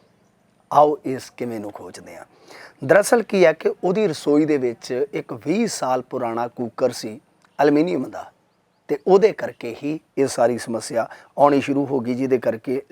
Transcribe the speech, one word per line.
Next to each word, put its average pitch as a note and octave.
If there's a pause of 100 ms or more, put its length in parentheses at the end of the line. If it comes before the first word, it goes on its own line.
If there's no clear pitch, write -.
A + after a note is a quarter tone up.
(720)
ਆਓ D3+
ਇਸ C3
ਕਿਵੇਂ A#2
ਨੂੰ G#2
ਖੋਜਦੇ -
ਹਾਂ। - (600)
ਦਰਅਸਲ G3+
ਕੀ G3
ਹੈ D#3+
ਕਿ A3+ (100)
ਉਹਦੀ F#3
ਰਸੋਈ D3+
ਦੇ D3+
ਵਿੱਚ B2+
ਇੱਕ D#3
ਵੀਹ D#3+
ਸਾਲ B2+
ਪੁਰਾਣਾ A#2+
ਕੁੱਕਰ A#2+
ਸੀ A2 (400)
ਐਲੂਮੀਨੀਅਮ D3+
ਦਾ, - (560)
ਤੇ D3
ਉਹਦੇ F#3+
ਕਰਕੇ -
ਹੀ D3+ (180)
ਇਹ C3+
ਸਾਰੀ A#2+
ਸਮੱਸਿਆ A2+ (300)
ਆਉਣੀ C#3+
ਸ਼ੁਰੂ C#3
ਹੋ C3+
ਗਈ, A#2+
ਜਿਹਦੇ B2+
ਕਰਕੇ B2